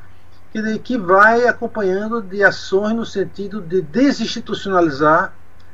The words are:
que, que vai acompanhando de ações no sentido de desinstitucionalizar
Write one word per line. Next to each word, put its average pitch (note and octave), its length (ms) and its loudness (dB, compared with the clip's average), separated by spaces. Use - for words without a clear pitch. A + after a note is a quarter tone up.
que, A3 280 -2
que B3 180 -4
vai G#3+ 500 6
acompanhando A3 720 -2
de G3 220 -2
ações G3+ 500 2
no A3+ 120 -4
sentido G3 560 -6
de F3 200 -2
desinstitucionalizar F3+ 1500 2